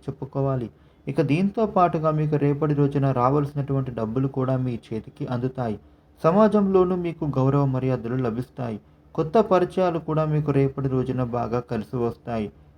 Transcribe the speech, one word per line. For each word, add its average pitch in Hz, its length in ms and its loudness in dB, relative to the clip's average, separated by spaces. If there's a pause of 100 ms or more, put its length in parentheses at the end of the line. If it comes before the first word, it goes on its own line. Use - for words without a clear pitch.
చెప్పుకోవాలి. 135 640 -4 (380)
ఇక 139 220 -2
దీంతో 196 340 2 (120)
పాటుగా 170 420 2
మీకు 151 240 0
రేపటి 147 380 2
రోజున 139 400 2
రావాల్సినటువంటి 135 800 0
డబ్బులు 117 280 -2 (100)
కూడా 131 180 0 (100)
మీ 127 80 -4 (140)
చేతికి - 360 -10 (120)
అందుతాయి. 120 420 -4 (460)
సమాజంలోనూ 190 720 4 (100)
మీకు 165 200 -4 (120)
గౌరవ 135 260 4 (120)
మర్యాదలు 127 500 -2
లభిస్తాయి. 117 520 -6 (380)
కొత్త 156 220 0 (140)
పరిచయాలు 180 560 2
కూడా 156 260 0
మీకు 151 240 0
రేపటి 135 380 0
రోజున 127 280 -2 (140)
బాగా 117 240 -2 (100)
కలిసి 110 240 -6 (120)
వస్తాయి. 117 420 -6 (280)